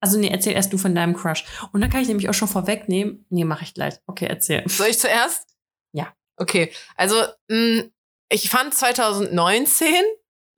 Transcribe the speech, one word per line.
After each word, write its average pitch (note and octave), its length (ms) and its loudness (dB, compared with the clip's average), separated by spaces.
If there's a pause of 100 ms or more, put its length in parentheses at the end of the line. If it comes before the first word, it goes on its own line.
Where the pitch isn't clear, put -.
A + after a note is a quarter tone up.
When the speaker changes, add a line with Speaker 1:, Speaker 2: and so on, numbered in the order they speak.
Speaker 1:
Also G3 160 2
nee, G#3 100 2
erzähl F#3+ 240 0
erst F#3+ 180 0
du G3 60 -2
von F#3+ 180 0
deinem E3+ 220 2
Crush. E3 300 -4 (260)
Und G3 80 0
dann B3 80 0
kann C4 140 0
ich B3+ 60 0
nämlich G3+ 200 -2
auch G#3 60 0
schon G#3 140 0
vorwegnehmen. G3 800 -2
Nee, F3 140 0
mach D#3+ 180 -2
ich D#3+ 100 -14
gleich. C#3+ 220 -6 (120)
Okay, F#3 200 -8
erzähl. - 420 -2
Speaker 2:
Soll G3+ 200 0
ich A#3+ 100 2
zuerst? B3 460 0 (500)
Speaker 1:
Ja. - 180 -6 (240)
Speaker 2:
Okay, E3+ 340 0 (260)
also, G3 200 2 (320)
mm, A3+ 320 2 (480)
ich - 220 0
fand C4+ 240 0
zweitausendneunzehn A#3+ 1300 2 (540)